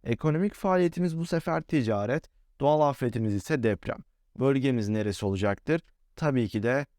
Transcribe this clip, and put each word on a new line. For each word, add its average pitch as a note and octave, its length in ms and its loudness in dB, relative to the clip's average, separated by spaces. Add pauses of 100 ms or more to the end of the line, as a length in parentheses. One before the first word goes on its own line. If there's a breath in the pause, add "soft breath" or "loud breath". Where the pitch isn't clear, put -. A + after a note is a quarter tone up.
Ekonomik D#3 500 0
faaliyetimiz F3 640 0
bu E3+ 80 -4
sefer E3 360 -2
ticaret, A2 640 0 (320)
doğal D3 280 4
afetimiz A2+ 460 0
ise B2 280 0
deprem. - 360 -2 (400)
Bölgemiz C3 500 2
neresi G#2 380 -2
olacaktır? G2+ 540 -2 (360)
Tabii C3 320 0
ki G#2 140 -4
de C3 240 -2 (120)